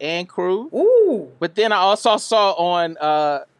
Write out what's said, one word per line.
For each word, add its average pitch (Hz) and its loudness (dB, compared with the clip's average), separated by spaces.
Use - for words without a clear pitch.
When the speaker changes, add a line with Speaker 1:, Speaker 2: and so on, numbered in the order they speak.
Speaker 1:
and 170 -6
crew. 196 -4
Speaker 2:
Ooh. 359 2
Speaker 1:
But 165 -4
then 214 0
I 208 2
also 208 2
saw 208 0
on, 170 -2
uh, 151 0